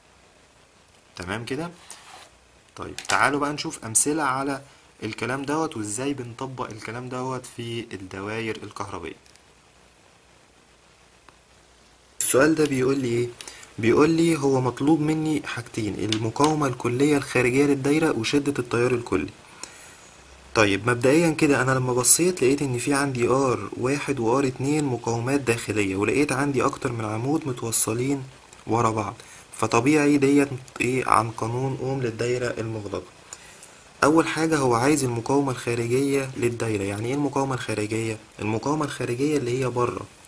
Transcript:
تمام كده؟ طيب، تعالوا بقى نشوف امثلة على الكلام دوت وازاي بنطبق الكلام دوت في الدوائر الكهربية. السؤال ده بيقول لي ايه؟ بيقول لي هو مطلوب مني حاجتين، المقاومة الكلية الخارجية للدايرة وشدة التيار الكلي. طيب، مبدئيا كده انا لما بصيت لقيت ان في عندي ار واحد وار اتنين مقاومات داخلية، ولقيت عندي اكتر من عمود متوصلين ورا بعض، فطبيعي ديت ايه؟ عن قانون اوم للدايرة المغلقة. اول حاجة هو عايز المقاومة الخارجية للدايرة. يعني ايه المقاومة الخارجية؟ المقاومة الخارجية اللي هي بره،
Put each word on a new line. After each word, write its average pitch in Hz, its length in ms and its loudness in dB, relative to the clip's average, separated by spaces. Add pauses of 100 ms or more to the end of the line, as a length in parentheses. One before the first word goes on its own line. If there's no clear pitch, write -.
(1160)
تمام 101 300 -6
كده؟ 156 260 -8 (1040)
طيب، 90 200 -12
تعالوا 123 440 2
بقى 143 140 -2
نشوف 147 320 -8
امثلة 147 380 0
على 135 380 -2 (420)
الكلام 120 420 -6
دوت 151 320 -2
وازاي 110 360 -4
بنطبق 127 560 -10
الكلام 113 400 -12
دوت 127 360 -6
في 117 480 -10
الدوائر 104 720 -8
الكهربية. 98 520 -10 (3000)
السؤال 151 360 4
ده 151 100 2
بيقول 135 340 2
لي 127 80 -2
ايه؟ 120 200 0 (520)
بيقول 117 300 6
لي 165 280 4
هو 135 240 2
مطلوب 135 380 2
مني 156 480 0
حاجتين، 110 480 -6
المقاومة 123 720 0
الكلية 127 500 2
الخارجية 135 480 2
للدايرة 143 460 2
وشدة 139 480 0
التيار 120 320 0
الكلي. 107 380 -2 (1300)
طيب، 104 340 4
مبدئيا 131 420 4
كده 147 300 4
انا 131 100 2
لما 127 220 0
بصيت 160 500 4
لقيت 139 180 4
ان 127 160 -2
في 143 160 0
عندي 135 340 0
ار 120 500 2
واحد 139 420 -2
وار 127 280 2
اتنين 139 360 -2
مقاومات 120 560 -2
داخلية، 107 560 0
ولقيت 120 360 2
عندي 131 340 0
اكتر 139 260 -2
من 113 140 -4
عمود 139 420 -2
متوصلين 123 760 -2 (440)
ورا 113 220 4
بعض، 107 260 -4 (420)
فطبيعي 143 600 4
ديت 139 320 4 (320)
ايه؟ 123 260 0
عن 113 240 4
قانون 123 500 -4
اوم 135 200 -4
للدايرة 120 560 -2
المغلقة. 110 460 -6 (1000)
اول 156 240 4
حاجة 160 300 0
هو 127 180 2
عايز 135 280 2
المقاومة 131 480 0
الخارجية 131 840 -2
للدايرة. 113 460 -2
يعني 101 240 -4
ايه 131 60 -2
المقاومة 139 420 -2
الخارجية؟ 110 640 -4 (220)
المقاومة 131 460 -2
الخارجية 135 520 -2
اللي 123 220 -2
هي 127 100 -2
بره، 120 360 -2 (220)